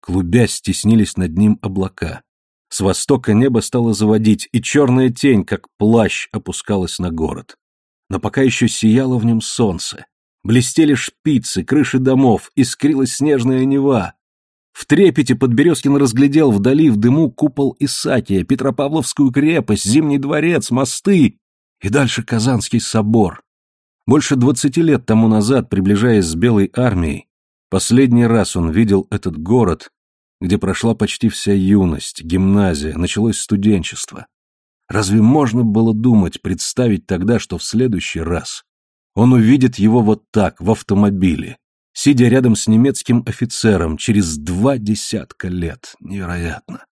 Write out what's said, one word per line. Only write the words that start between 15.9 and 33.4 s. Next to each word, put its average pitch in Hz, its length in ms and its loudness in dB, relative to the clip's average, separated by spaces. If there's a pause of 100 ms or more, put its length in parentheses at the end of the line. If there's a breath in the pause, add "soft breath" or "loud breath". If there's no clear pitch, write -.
разглядел 139 560 2
вдали 131 380 2
в 107 80 2
дыму 127 340 2
купол 139 480 -4
Исаакия, 127 640 -4
Петропавловскую 139 880 -2
крепость, 143 540 0
Зимний 147 320 2
дворец, 151 540 -2
мосты 135 680 0 (420)
и 98 100 -6
дальше 117 340 0
Казанский 117 580 -2
собор. 107 640 0 (640)
Больше 143 300 2
двадцати 135 460 0
лет 156 240 2
тому 110 240 4
назад, 110 400 0
приближаясь 101 560 2
с 80 100 -4
Белой 101 400 2
армией, 92 520 -2 (420)
последний 120 560 2
раз 113 320 0
он 82 120 -2
видел 98 400 2
этот 87 280 -6
город, 92 540 0 (500)
где 95 160 0
прошла 98 360 -2
почти 107 360 -2
вся - 240 -2
юность, 95 680 0
гимназия, 87 760 0
началось 101 400 -2
студенчество. - 920 -4 (600)